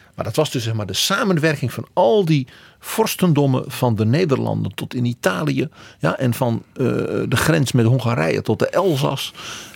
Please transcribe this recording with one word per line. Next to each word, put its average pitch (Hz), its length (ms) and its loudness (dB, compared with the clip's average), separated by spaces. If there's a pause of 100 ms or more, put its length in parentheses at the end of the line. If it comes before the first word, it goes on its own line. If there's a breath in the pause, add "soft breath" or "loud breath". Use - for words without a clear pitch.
(160 loud breath)
Maar - 100 -6
dat 107 100 -8
was 151 160 0
dus, 117 120 -4
zeg 113 100 -4
maar, 104 120 -4
de 95 80 -8
samenwerking 160 800 0
van - 200 -10
al 208 320 4
die 147 220 2 (320 loud breath)
vorstendommen 143 920 0
van 120 240 0
de 107 100 0
Nederlanden 110 680 0
tot - 180 -10
in 123 120 -2
Italië. 143 640 -2 (300 loud breath)
Ja, 160 180 0
en 123 160 0
van, 120 300 -2 (100)
eh, 135 100 -4 (440)
de 120 80 0
grens 151 360 2
met 117 140 4
Hongarije 123 560 2
tot - 180 0
de - 100 0
Elzas. 143 640 0 (420 loud breath)